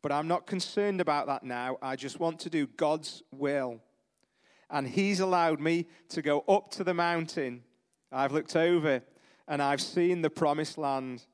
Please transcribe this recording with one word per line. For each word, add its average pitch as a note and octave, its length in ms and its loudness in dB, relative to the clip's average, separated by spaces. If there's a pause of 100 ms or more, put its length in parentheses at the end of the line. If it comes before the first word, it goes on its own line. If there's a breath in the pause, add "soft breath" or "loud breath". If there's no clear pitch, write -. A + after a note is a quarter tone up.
But C#3+ 100 -4
I'm D3+ 160 0
not F3 200 0
concerned G3 540 0
about D3 260 2
that C#3 160 -4
now. B2+ 380 -6
I C3+ 140 -4
just C3 240 -10
want E3 220 -2
to E3+ 80 -8
do D#3 180 0
God's D#3 540 -2 (100)
will. C3+ 480 -4 (880 soft breath)
And C#3+ 180 -2
he's G3 320 2
allowed E3+ 400 4
me E3+ 280 0 (220 loud breath)
to E3 120 -4
go D3 260 2
up G3+ 240 4
to - 120 -6
the F3+ 100 0
mountain. D#3+ 720 -2 (480)
I've C3 200 0
looked D3+ 240 -2
over D#3+ 460 4 (460 soft breath)
and D3 140 -2
I've C#3+ 200 2
seen F3 400 2
the D#3+ 80 2
promised D3+ 480 0
land. C3+ 560 -4